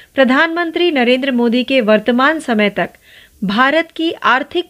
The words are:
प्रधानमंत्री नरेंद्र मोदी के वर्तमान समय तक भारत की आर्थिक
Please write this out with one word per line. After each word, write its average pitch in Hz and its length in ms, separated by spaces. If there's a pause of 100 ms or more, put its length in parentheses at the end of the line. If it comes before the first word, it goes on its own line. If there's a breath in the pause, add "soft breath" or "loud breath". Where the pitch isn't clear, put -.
(140 loud breath)
प्रधानमंत्री 330 760
नरेंद्र 254 400
मोदी 240 320
के 262 180
वर्तमान 240 580
समय 214 300
तक 196 180 (560 soft breath)
भारत 254 400 (140)
की 330 160 (100)
आर्थिक 277 480